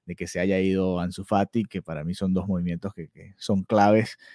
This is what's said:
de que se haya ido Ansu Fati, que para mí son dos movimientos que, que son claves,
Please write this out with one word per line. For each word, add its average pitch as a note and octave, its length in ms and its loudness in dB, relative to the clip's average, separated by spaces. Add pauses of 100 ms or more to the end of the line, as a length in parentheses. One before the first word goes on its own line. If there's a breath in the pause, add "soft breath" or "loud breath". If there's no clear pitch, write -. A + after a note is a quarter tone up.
de F2 100 -10
que F2 120 -8
se F2+ 120 -6
haya F#2+ 200 2
ido F#2+ 400 2
Ansu F2+ 260 -6
Fati, G#2 400 0
que F#2+ 160 -8
para D2+ 220 -8
mí E2+ 100 -4
son F#2+ 200 -2
dos F#2 140 -2
movimientos F2 460 -4
que, D#2+ 160 -16
que F#2 280 -20
son G2 260 -2
claves, G#2+ 540 4 (180 loud breath)